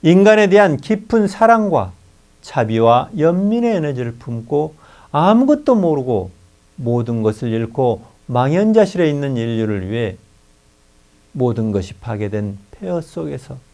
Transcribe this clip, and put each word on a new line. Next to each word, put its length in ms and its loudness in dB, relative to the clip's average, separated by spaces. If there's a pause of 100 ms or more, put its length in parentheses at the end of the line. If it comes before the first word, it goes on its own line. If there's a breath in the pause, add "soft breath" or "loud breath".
인간에 460 6
대한 300 4
깊은 500 -2
사랑과 640 0 (500)
자비와 760 2
연민의 600 0
에너지를 420 -4
품고 560 -6 (360 soft breath)
아무것도 640 2
모르고 560 0 (460)
모든 480 -2
것을 260 -2
잃고 540 -2 (240 loud breath)
망연자실해 840 0
있는 280 -4
인류를 520 -4
위해 280 -6 (1120)
모든 400 -2
것이 240 -4
파괴된 600 -8 (140)
폐허 300 -8
속에서 560 -12 (160)